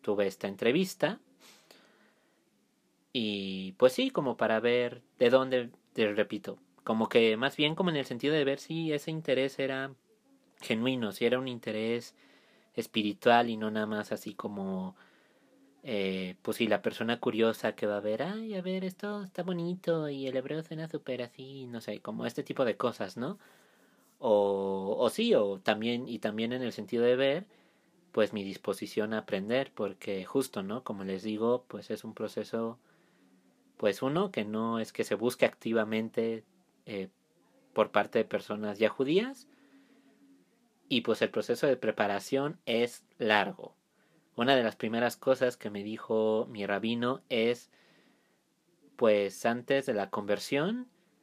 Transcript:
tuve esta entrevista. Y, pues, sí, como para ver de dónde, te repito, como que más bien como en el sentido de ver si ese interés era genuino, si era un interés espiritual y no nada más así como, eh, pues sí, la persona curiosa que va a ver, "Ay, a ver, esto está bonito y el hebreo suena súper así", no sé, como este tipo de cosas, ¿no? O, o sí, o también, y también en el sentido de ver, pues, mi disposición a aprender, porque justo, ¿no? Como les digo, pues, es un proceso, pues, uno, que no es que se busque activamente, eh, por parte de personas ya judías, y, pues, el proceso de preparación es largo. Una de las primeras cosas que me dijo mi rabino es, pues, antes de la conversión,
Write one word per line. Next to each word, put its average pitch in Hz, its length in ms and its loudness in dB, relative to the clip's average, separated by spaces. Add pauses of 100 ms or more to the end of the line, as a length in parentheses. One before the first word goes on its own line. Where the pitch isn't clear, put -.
tuve 101 240 2
esta 95 220 -4
entrevista. 151 720 0 (1900)
Y, 98 640 -4
pues, 127 140 8
sí, 262 180 0
como 135 260 -2
para 110 240 2
ver 120 420 0 (160)
de 120 120 6
dónde, 127 400 4 (220)
te 107 200 2
repito, 101 460 -2 (240)
como 113 260 0
que 113 280 6
más 131 200 -2
bien 151 200 2
como 185 140 2
en 156 60 2
el 135 100 -2
sentido 139 280 -2
de 151 100 2
ver 139 140 0
si 160 340 -4
ese 147 200 -4
interés 139 460 0
era 135 360 -4 (640)
genuino, 117 520 0
si 117 140 0
era 123 120 4
un 131 100 -4
interés 117 640 -4 (600)
espiritual 117 760 4
y 110 60 -4
no 110 140 -2
nada 107 160 -2
más 107 260 -4
así 104 220 -8
como, 101 640 -6 (880)
eh, 95 580 -2
pues - 160 -4
sí, 117 100 2
la 101 140 2
persona 117 380 -2
curiosa 113 540 0
que - 120 -4
va 104 120 0
a - 20 -6
ver, 107 220 -2
"Ay, 214 320 -6
a 185 80 -4
ver, 185 220 -4
esto 208 380 -8
está 190 200 -8
bonito 170 640 -2
y 139 180 -6
el 131 100 -2
hebreo 139 260 -4
suena 160 260 -8
súper 135 340 -6
así", 131 460 -12
no 117 120 -8
sé, 104 200 -8
como 117 260 -6
este 139 160 -6
tipo 139 220 -2
de 110 120 0
cosas, 107 400 -4
¿no? 147 220 -6 (800)
O, 98 800 2
o 123 120 4
sí, 226 240 2
o 101 260 2
también, 117 480 0
y 117 120 -6
también 113 320 -2
en 127 100 -4
el 113 100 -4
sentido 117 320 0
de 123 120 6
ver, 139 300 2 (640)
pues, 107 200 2
mi 104 120 -4
disposición 107 680 -4
a 110 40 0
aprender, 107 560 -2
porque 95 500 -6
justo, 127 380 -2
¿no? 107 220 -6
Como 98 200 -8
les 95 200 -4
digo, 113 440 0
pues, 104 220 -12
es 107 140 -8
un 107 100 -12
proceso, 113 640 -6 (1000)
pues, 104 240 2
uno, 160 300 0
que 107 120 -2
no 113 360 -2
es 107 120 -6
que 113 120 -2
se - 120 -2
busque 120 300 2
activamente, 110 960 -2 (420)
eh, 98 220 -6 (680)
por 107 160 2
parte 104 300 2
de 107 40 2
personas 104 540 -6
ya 110 120 6
judías, 190 580 -2 (1400)
y, 120 140 2
pues, 113 200 0
el 107 80 4
proceso 120 360 -2
de 131 100 4
preparación 113 920 -2
es 120 380 -2 (140)
largo. 104 560 0 (600)
Una 127 200 4
de 123 80 4
las 107 120 -2
primeras 117 400 -2
cosas 127 400 2
que 107 140 -8
me 101 140 -6
dijo 110 640 0
mi 104 160 -6
rabino 117 640 0
es, 120 420 0 (1300)
pues, 104 500 4
antes 123 400 0
de 127 80 0
la 98 160 -2
conversión, 139 800 -2 (340)